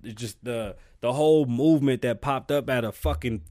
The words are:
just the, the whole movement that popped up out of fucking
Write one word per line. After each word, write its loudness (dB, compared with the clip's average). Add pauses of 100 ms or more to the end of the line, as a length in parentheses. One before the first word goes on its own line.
just -14
the, -8 (260)
the 0
whole 4
movement 2
that -2
popped -4
up 0
out 0
of -6
fucking -4